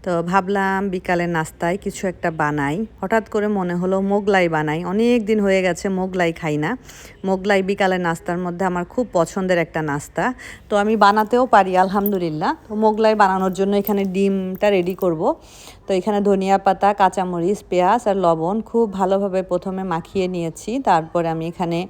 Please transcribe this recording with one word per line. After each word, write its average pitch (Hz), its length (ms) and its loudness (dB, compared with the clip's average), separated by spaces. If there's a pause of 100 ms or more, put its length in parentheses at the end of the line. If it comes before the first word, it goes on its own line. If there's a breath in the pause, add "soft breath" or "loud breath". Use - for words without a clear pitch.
তো 170 200 -2
ভাবলাম 190 640 0
বিকালে 180 380 -2
নাস্তায় 170 500 -2
কিছু 196 300 -6
একটা 175 240 -4
বানাই। 151 560 -2 (140)
হঠাৎ 214 280 -2
করে 208 200 -2
মনে 185 260 -2
হলো 185 260 0
মোগলাই 196 480 2
বানাই, 156 360 -2
অনেক 220 420 0
দিন 214 140 2
হয়ে 190 220 2
গেছে 180 260 -2
মোগলাই 185 440 0
খাই 156 240 -4
না। 165 200 -2 (480 loud breath)
মোগলাই 190 380 0
বিকালে 190 360 0
নাস্তার 175 400 -4
মধ্যে 180 260 -4
আমার 180 200 -2
খুব 226 280 -4
পছন্দের 180 460 0
একটা 165 240 -2
নাস্তা। 156 520 -4 (340 loud breath)
তো 214 80 0
আমি 208 200 2
বানাতেও 214 500 4
পারি 190 300 4
আলহামদুলিল্লাহ। 190 760 0 (140)
তো 214 60 -10
মোগলাই 214 400 2
বানানোর 190 380 2
জন্য 196 240 0
এখানে 202 280 0
ডিমটা 196 680 0
রেডি 185 240 0
করব। 180 400 0 (520 loud breath)
তো 196 80 0
এখানে 202 260 0
ধনিয়া 196 380 2
পাতা, 196 360 2
কাঁচামরিচ, 185 640 0 (100)
পেঁয়াজ 190 400 2
আর 196 80 0
লবণ 175 440 0
খুব 226 320 0
ভালোভাবে 190 500 0
প্রথমে 185 400 -4
মাখিয়ে 185 460 -4
নিয়েছি। 180 500 -6
তারপরে 170 500 0
আমি 160 180 -4
এখানে, 170 440 -4